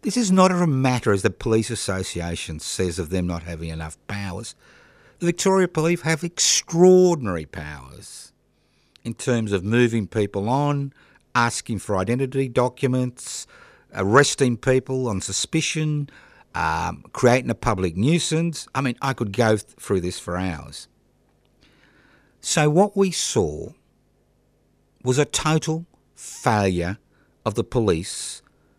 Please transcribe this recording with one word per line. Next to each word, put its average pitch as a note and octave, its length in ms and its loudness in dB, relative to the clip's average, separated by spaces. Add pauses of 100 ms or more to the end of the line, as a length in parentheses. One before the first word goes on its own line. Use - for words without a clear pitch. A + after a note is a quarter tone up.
This A3+ 160 -2
is A3 140 2
not F#3 200 6
a F3 140 2
matter, C3 460 2
as G2 100 2
the G#2+ 80 4
Police A2+ 400 0
Association F2 880 -6
says, F2+ 380 -4
of E2+ 120 -4
them F2+ 180 -2
not E2+ 160 -6
having E2 260 -10
enough D#2+ 260 -10 (120)
powers. G2+ 480 -10 (640)
The E3+ 80 -2
Victoria F#3 400 2
Police E3+ 340 0
have D#3+ 220 -2
extraordinary E3+ 1200 4
powers C#2+ 880 -16 (720)
in A#2 100 -6
terms A2+ 380 -2
of F#2+ 120 0
moving A2+ 440 2
people G2+ 420 -2
on, C#3+ 420 0 (440)
asking A#2 420 0
for G2+ 180 -4
identity B2+ 540 -2
documents, B2+ 960 -2 (480)
arresting A#2+ 640 4
people C3 500 0
on G2+ 140 -2
suspicion, D3+ 880 -4 (460)
um, E2+ 480 -4 (100)
creating B2 380 2
a A2 40 -2
public F#2 400 -2
nuisance. D#3+ 760 0
I C3 80 -2
mean, B2+ 220 -2
I C3+ 100 0
could A2 180 -4
go A2 260 2
th-, - 220 -10
through F#2+ 220 -2
this F2 160 -6
for F2 200 -8
hours. D#2 500 -8 (1500)
So - 260 2
what F3+ 300 4
we G3 140 2
saw D#2 600 -2 (1300)
was B2+ 160 2
a D3 60 4
total D#3+ 600 -2 (300)
failure F#2+ 840 0 (480)
of G#2+ 80 -2
the A2 100 -4
police - 800 -2 (380)